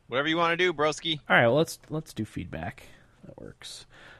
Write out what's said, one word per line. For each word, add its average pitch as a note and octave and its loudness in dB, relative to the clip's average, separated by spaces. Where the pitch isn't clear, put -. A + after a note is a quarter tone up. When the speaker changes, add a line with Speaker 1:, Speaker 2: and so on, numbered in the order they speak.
Speaker 1:
Whatever C#3 -2
you D#3+ 0
wanna E3+ 2
do, F3+ 2
broski. D3+ -2
Speaker 2:
All F#3+ 6
right, C#3 8
well, A#2 4
let's, E3 0
let's D#3 -10
do G#2+ -6
feedback. E2+ -10
That - -20
works. - -18